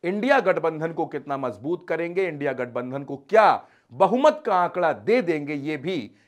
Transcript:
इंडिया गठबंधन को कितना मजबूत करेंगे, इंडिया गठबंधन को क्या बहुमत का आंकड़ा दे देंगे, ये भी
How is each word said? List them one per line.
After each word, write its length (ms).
इंडिया 360
गठबंधन 520
को 140
कितना 300
मजबूत 520
करेंगे, 400
इंडिया 240
गठबंधन 520
को 120
क्या 360
बहुमत 540
का 80
आंकड़ा 380
दे 300
देंगे, 320
ये 220
भी 340